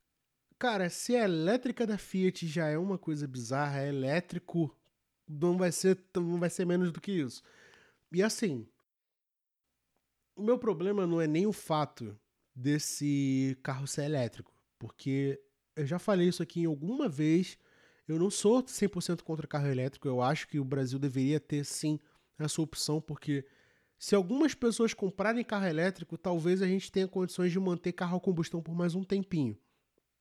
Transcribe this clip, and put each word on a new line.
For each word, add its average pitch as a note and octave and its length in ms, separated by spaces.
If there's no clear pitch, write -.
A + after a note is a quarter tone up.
Cara, G3+ 300
se - 260
a A#3+ 80
elétrica G#3 640
da G#3 100
Fiat F#3 500
já D#3 200
é D3+ 100
uma F3+ 200
coisa D3+ 280
bizarra, C3+ 560
é C#3 80
elétrico, D3+ 840
não E3 300
vai F3+ 140
ser F#3 240
t-, - 240
não F3 200
vai E3+ 100
ser F3+ 160
menos F3 260
do - 80
que - 120
isso. D3 300
E F3 100
assim, F3 460
o F#3+ 80
meu B3 160
problema G3 480
não E3+ 140
é D#3+ 60
nem D#3+ 200
o G#3+ 60
fato B2 640
desse C3+ 1080
carro C3+ 240
ser C#3+ 200
elétrico, B2+ 480
porque C#3 640
eu D3+ 100
já E3 140
falei F3+ 300
isso F3 120
aqui E3+ 200
em E3 60
alguma F3+ 420
vez, D#3 480
eu D#3 100
não F3+ 120
sou A#3+ 360
cem - 220
por F3+ 140
cento - 240
contra D#3 200
carro C#3+ 220
elétrico, C3+ 400
eu B2 140
acho C#3 260
que D3+ 100
o C#3+ 60
Brasil C3 340
deveria C3+ 400
ter D3 280
sim D3+ 340
essa D#3 220
opção, D3+ 400
porque C#3+ 440
se - 160
algumas B3 400
pessoas A3+ 380
comprarem G#3 500
carro G3+ 220
elétrico, E3+ 520
talvez F3 440
a F#3+ 60
gente F#3+ 220
tenha F#3+ 200
condições F3+ 420
de F3+ 80
manter F3+ 320
carro F3 240
a F3+ 60
combustão E3+ 400
por E3 120
mais E3+ 220
um F#3+ 80
tempinho, E3+ 540